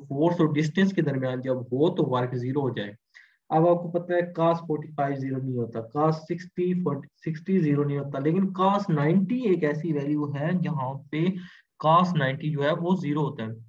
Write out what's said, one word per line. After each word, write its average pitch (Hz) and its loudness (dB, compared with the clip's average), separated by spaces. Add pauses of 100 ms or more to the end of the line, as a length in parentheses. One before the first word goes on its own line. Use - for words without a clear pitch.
फोर्स 165 0
और 151 4
distance 156 2
के 170 0
दरमियान 131 -2
जब 123 -2
हो 147 4
तो 156 2
work 123 0
ज़ीरो 131 -2
हो 127 0
जाए। 104 -8 (540)
अब 160 4
आपको 175 2
पता 175 -2
है 175 4 (120)
cos 165 2
forty 151 -6
five 139 -2
zero 131 -4
नहीं 131 -4
होता, 113 -4 (100)
cos 160 2
sixty, 180 -4 (120)
forty, 139 -4 (100)
sixty 170 -2
zero 143 2
नहीं 143 -2
होता, 135 -6
लेकिन 170 2
cos 196 2
ninety 175 2
एक 165 2
ऐसी 156 -2
value 147 -2
है 147 -2 (120)
जहां 135 -4 (160)
पे 156 0 (560)
cos 175 6
ninety 143 0
जो 139 -2
है 151 2
वो 170 0
ज़ीरो 147 -2
होता 123 -4
है। 113 -8 (140)